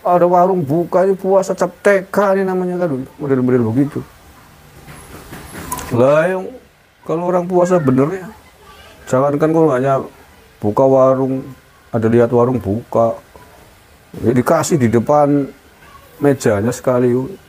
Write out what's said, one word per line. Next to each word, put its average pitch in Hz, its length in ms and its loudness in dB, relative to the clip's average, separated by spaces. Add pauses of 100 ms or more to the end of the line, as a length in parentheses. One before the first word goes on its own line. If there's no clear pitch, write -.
ada 175 240 4
warung 180 320 2
buka, 170 480 0
ini 190 80 0
puasa 190 400 0
cap 180 240 -2
T 196 280 2
K 196 280 0
ini 196 80 0
namanya 180 400 -2
kan, 135 160 -4 (160)
model-model 127 560 0
begitu. 135 280 -2 (2000)
Lah 147 320 4
yang 190 240 -6 (560)
kalau 170 240 -4
orang 175 160 -2
puasa 180 320 2
bener 135 320 2
ya, 190 160 -10 (800)
jangankan 143 480 0
kalau 160 160 2
hanya 135 320 -2 (560)
buka 107 240 0
warung, 131 560 2 (480)
ada 113 240 -2
lihat 117 160 4
warung 120 320 2
buka, 113 560 -2 (1040)
ya 117 160 0
dikasih 160 400 0
di 120 160 2
depan 143 560 2 (720)
mejanya 123 560 0
sekali 123 400 0 (320)